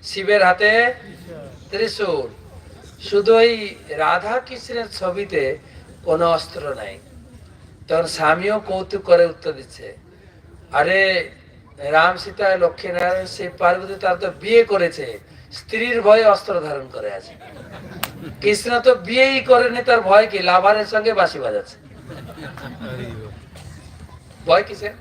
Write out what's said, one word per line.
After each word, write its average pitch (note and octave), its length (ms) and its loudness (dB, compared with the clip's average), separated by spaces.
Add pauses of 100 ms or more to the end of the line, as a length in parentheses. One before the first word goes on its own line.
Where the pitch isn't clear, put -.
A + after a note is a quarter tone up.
শিবের G3 420 2
হাতে G#3 500 4 (760)
ত্রিশূল, G3 560 -4 (760)
শুধু G#3 320 2
ওই A3+ 420 2 (120)
রাধা F3+ 520 -2
কৃষ্ণের A#3 520 -10
ছবিতে F3+ 680 -4 (460)
কোনো E3 260 0
অস্ত্র C#3+ 440 -6
নাই।" G2 240 -14 (880)
তখন E3 180 0
স্বামীও E3+ 540 -2
কৌতুক F#3+ 420 -8
করে F3 240 6
উত্তর D#3+ 260 -8
দিচ্ছে, B2+ 440 -18 (760)
"আরে F3+ 580 2 (480)
রাম D#3 380 2
সীতা F#3+ 400 -2
লক্ষ্মী F3 360 -2
নারায়ণ F3+ 340 -2
শিব F3+ 320 -10
পার্বতী, F#3 360 0
তারা F#3+ 200 0
তো F#3 160 -6 (100)
বিয়ে A3+ 240 4
করেছে, E3 540 -2 (340)
স্ত্রীর A#3 500 -4
ভয়ে G#3+ 220 8
অস্ত্র G3+ 360 2
ধারণ C#3+ 320 -10
করে - 200 -10
আছে। - 200 -16 (1080)
কৃষ্ণ A#3 400 0
তো B3+ 140 6
বিয়েই B3+ 460 0
করেনি, A#3+ 420 4
তার A#3+ 180 4
ভয় G3 260 6
কি? G3 120 -6
লাভারের G3 480 2
সঙ্গে A3 260 0
বাঁশি E3+ 260 0
বাজাচ্ছে, G#2+ 380 -6 (2750)
ভয় E3+ 160 4
কিসের? - 380 -12